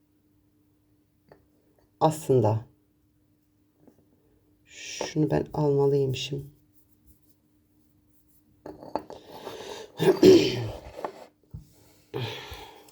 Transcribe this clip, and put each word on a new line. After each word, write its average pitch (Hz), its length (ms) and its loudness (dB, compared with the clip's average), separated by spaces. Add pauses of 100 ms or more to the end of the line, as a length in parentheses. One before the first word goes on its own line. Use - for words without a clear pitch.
(2000)
Aslında. 127 680 0 (2000)
Şunu - 680 -6
ben - 220 -2
almalıymışım. 139 960 0 (3500)
<clears throat> - 680 6 (2250)